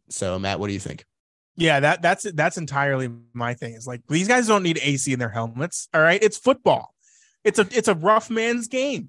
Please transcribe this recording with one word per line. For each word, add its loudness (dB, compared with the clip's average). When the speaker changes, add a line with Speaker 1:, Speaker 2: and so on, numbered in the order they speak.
Speaker 1:
So, -4
Matt, -4
what -4
do -4
you -6
think? -14
Speaker 2:
Yeah, 4
that, 2
that's, 2
that's 0
entirely -2
my -4
thing. -12
It's -18
like, -12
these 0
guys 2
don't 4
need 0
A 2
C -2
in 0
their -2
helmets. -6
All 4
right. 4
It's 2
football. 0
It's 2
a, 4
it's 0
a 4
rough 2
man's -2
game. -4